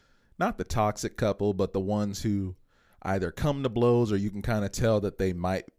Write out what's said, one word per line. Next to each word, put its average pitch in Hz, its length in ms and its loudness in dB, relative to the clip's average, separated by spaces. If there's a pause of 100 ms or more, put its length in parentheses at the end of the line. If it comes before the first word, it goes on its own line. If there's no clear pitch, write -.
(400)
not - 180 0
the - 80 -4
toxic 107 520 0
couple, 101 360 2
but 95 200 0
the 98 60 0
ones 101 420 -2
who 98 340 -2 (480)
either 90 280 -2
come 143 320 -2
to 127 60 0
blows 120 420 4
or 101 60 2
you 101 120 0
can 98 120 -8
kinda 107 260 -2
tell 110 340 2
that 95 160 -4
they 95 140 0
might 90 340 -2 (120)